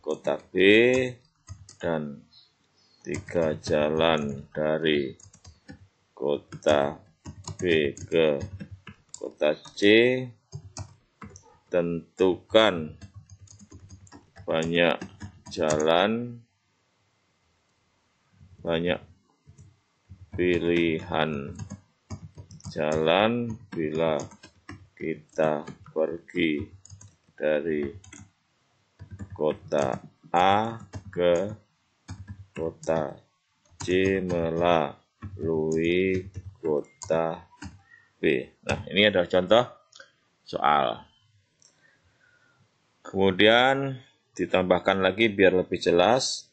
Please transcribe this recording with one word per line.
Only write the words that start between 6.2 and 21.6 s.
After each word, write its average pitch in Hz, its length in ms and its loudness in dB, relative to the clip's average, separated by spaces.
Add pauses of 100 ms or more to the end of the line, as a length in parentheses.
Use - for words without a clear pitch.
B 80 400 0
ke 78 480 0 (720)
kota - 400 -4 (240)
C. 101 80 2 (1800)
Tentukan 87 1300 0 (1400)
banyak 82 560 0 (560)
jalan, 92 880 0 (2250)
banyak 85 400 -2 (1400)
pilihan 82 1200 -2 (1200)